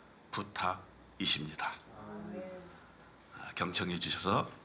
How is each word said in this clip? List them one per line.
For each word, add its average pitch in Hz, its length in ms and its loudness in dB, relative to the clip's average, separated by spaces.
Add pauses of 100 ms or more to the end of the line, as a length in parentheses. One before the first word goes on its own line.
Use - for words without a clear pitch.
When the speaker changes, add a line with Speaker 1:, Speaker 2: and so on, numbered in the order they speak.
(300)
Speaker 1:
부탁이십니다. - 1400 0 (260)
Speaker 2:
아멘. 185 640 -8 (760)
Speaker 1:
아, - 160 -8
경청해 87 440 2
주셔서 92 520 4 (140)